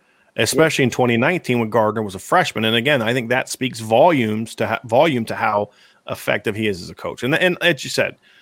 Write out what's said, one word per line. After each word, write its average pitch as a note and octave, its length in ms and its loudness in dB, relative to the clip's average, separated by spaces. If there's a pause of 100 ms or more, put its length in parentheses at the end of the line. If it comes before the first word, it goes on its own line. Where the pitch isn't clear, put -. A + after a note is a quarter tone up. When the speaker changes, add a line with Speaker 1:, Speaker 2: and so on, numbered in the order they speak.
(360)
Speaker 1:
especially C#3 480 2
Speaker 2:
Yeah. B2 40 4
Speaker 1:
in - 40 0
twenty A#2+ 240 2
nineteen C3 440 0
when A2 100 -2
Gardner G#2+ 340 2
was G2 120 -8
a F#2 40 -10
freshman. C#3+ 460 0
And A2 100 2
again, B2 260 2
I A2+ 120 0
think A#2 160 -2
that B2+ 180 0
speaks B2+ 320 -6
volumes A2+ 760 2
to A2 120 -2
ho-, A2 160 -2
volume B2 420 2
to G#2 100 -8
how G#2 340 0 (400)
effective A#2 460 -4
he A2 120 -2
is F2+ 140 -4
as E2+ 80 -14
a E2+ 60 -16
coach. - 280 -12
And, C3+ 120 -2
and F3+ 260 0
as E3 220 0
you B2+ 60 -10
said, - 260 -2 (260)